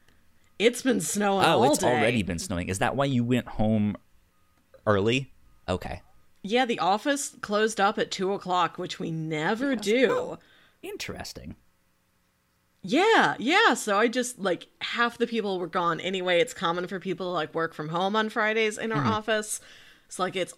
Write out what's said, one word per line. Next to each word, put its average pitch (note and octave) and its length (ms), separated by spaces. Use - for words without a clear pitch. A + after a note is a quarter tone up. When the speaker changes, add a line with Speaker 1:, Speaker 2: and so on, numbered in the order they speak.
Speaker 1:
It's A#3 240
been A3 200
snowing G3 440
Speaker 2:
Oh, D#3+ 180
Speaker 1:
all - 80
Speaker 2:
it's - 80
Speaker 1:
day. - 120
Speaker 2:
already A#2+ 320
been E2+ 160
snowing. F2 300
Is F#2+ 100
that A#2 160
why C#3 100
you B2 200
went A#2+ 220
home G#2+ 500
early? A2 460
Okay. - 340
Speaker 1:
Yeah, A#3+ 220
the A#3 140
office G#3+ 600
closed G#3+ 400
up G3+ 160
at G3 140
two F#3+ 200
o'clock, F3+ 460
which F3+ 220
we E3+ 120
never D#3+ 600
Speaker 2:
Yes. G#3+ 80
Speaker 1:
do. G#3 300
Speaker 2:
Oh, - 260
interesting. - 720
Speaker 1:
Yeah, C#4 560
yeah. E4+ 340
So G3+ 240
I A3+ 100
just, A#3+ 300
like, F#3 300
half A#3+ 380
the A#3+ 80
people G#3 340
were F3 80
gone E3+ 320
anyway. F3+ 400
It's E3 140
common F3+ 340
for G3 120
people F#3 260
to, F3+ 60
like, D#3 240
work E3 180
from D#3 160
home F#3 260
on A3 140
Fridays A3 480
in A3 140
our A3 80
Speaker 2:
Mm-hmm. A3 120
Speaker 1:
office. G#3+ 480
So, - 160
like, F#3 120
it's F3 220